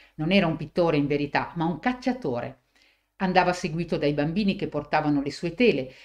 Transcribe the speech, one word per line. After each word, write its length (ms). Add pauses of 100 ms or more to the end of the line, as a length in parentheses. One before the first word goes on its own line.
(160)
Non 140
era 160
un 100
pittore 400
in 120
verità, 480
ma 80
un 160
cacciatore. 840 (500)
Andava 360
seguito 460
dai 140
bambini 420
che 140
portavano 520
le 120
sue 220
tele, 380 (120)